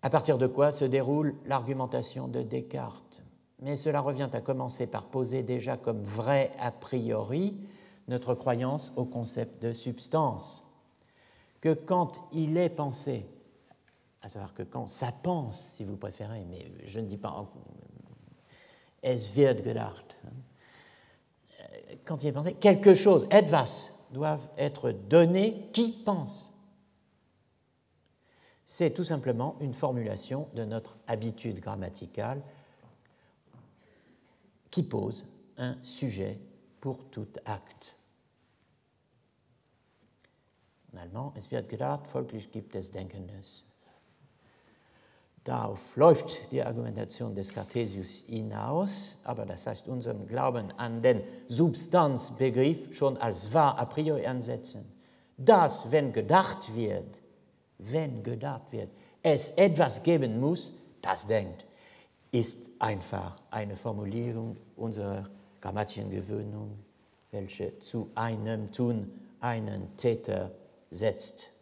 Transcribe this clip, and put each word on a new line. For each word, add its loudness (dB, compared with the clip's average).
À 0
partir 4
de 4
quoi 4
se -2
déroule 2
l'argumentation -2
de -4
Descartes. -8
Mais -4
cela 0
revient -2
à -4
commencer -4
par -8
poser -2
déjà -2
comme -4
vrai 0
a -2
priori -2
notre -2
croyance -2
au -2
concept -6
de -2
substance, -4
que 4
quand -2
il 0
est 4
pensé, -6
à -14
savoir -12
que -10
quand -8
ça -6
pense, -4
si -10
vous -8
préférez, -10
mais -14
je -8
ne -6
dis -8
pas -8
en-, -10
es -2
wird 6
gedacht, -6
hein, -14
quand -6
il 0
est 0
pensé, -2
quelque 12
chose, 8
etwas, 6
doivent -2
être -2
donnés 6
qui 2
pensent. -4
C'est 2
tout -2
simplement -2
une -4
formulation -4
de -4
notre -8
habitude -4
grammaticale -8
qui 0
pose -4
un -6
sujet -6
pour -8
tout -10
acte. -12
En -18
allemand, -12
es -16
wird -4
gedacht, -4
folglich -8
gibt -12
es -8
Denkendes. -14
Darauf -6
läuft 6
die -2
Argumentation -6
des -8
Cartesius -6
hinaus, -4
aber -8
das -10
heißt, -8
unseren -6
Glauben -2
an -4
den 6
Substanzbegriff 2
schon 2
als -4
wahr 6
a 0
priori -2
ansetzen. -6
Dass, 8
wenn 4
gedacht 2
wird, -4
wenn -4
gedacht -6
wird, -6
es 4
etwas 6
geben 4
muss, 0
das -4
denkt, 0
ist 0
einfach -4
eine -6
Formulierung -6
unserer -6
grammatischen -6
Gewöhnung, -8
welche -8
zu -8
einem -4
Tun -2
einen -6
Täter 0
setzt. -4